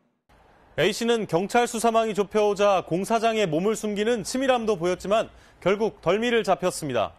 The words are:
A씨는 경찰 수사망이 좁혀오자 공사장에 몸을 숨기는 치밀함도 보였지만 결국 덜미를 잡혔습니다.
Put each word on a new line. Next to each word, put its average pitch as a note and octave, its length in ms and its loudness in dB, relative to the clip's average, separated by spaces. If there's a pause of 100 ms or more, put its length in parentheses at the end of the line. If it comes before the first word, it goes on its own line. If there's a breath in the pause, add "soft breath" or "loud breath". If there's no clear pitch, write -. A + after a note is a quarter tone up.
(800)
A씨는 A3 480 0
경찰 G3+ 400 2
수사망이 A3+ 480 0
좁혀오자 G3+ 720 2
공사장에 G#3+ 600 0
몸을 F3+ 280 0
숨기는 G#3 480 -2
치밀함도 B3 540 -2
보였지만 F3+ 540 -2 (280 loud breath)
결국 G3+ 440 -2
덜미를 A3 420 2
잡혔습니다. D3 760 -2